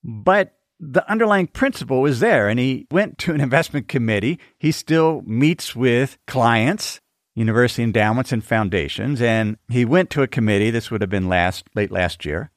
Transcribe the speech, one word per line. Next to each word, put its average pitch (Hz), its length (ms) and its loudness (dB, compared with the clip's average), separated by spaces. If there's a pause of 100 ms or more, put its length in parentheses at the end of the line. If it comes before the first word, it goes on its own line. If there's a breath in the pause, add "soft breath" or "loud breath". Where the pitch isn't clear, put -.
but 180 540 0 (200)
the 143 320 -2
underlying 208 360 2
principle - 560 -2
was 135 180 2
there, 151 280 4
and 117 120 0
he 131 300 -2
went 196 280 -2
to - 140 -4
an 147 80 0
investment 143 480 0
committee. 113 500 0 (200 soft breath)
He 151 120 0
still 160 560 2
meets 139 480 0
with 123 420 2 (100)
clients, 117 720 0 (340)
university 113 480 2
endowments, 113 500 0
and 113 120 -4
foundations, 107 760 -2
and 110 360 0 (120)
he 120 160 0
went 147 260 0
to 143 120 -2
a 127 60 0
committee, 107 420 2
this 113 200 -4
would 110 100 -4
have 98 100 -4
been 95 180 -2
last, 90 360 0 (100)
late 104 160 -2
last 90 340 -2
year 85 320 -6